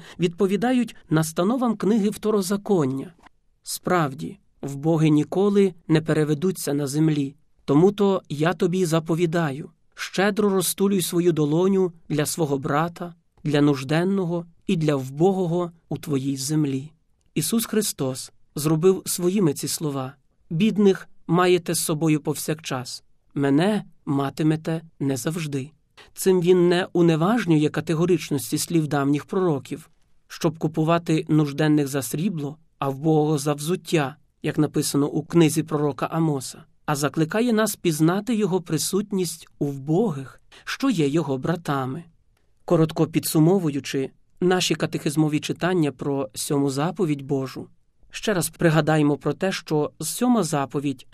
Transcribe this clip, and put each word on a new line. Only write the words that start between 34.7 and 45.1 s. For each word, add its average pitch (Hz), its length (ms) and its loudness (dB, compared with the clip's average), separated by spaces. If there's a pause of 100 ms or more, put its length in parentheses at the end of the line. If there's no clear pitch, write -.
у 151 140 -4
книзі 160 400 2
пророка 151 440 -4
Амоса, 156 580 -4 (220)
а 151 100 -2
закликає 160 560 0
нас 214 240 0
пізнати 180 580 0
його 190 260 0
присутність 185 880 -4 (100)
у 151 80 -2
вбогих, 143 760 -2 (240)
що - 260 -2
є 160 180 2
його 143 300 -2
братами. 147 640 -4 (600)
Коротко 160 420 2
підсумовуючи 151 1040 0 (300)
наші 180 340 2
катехизмові 151 680 -2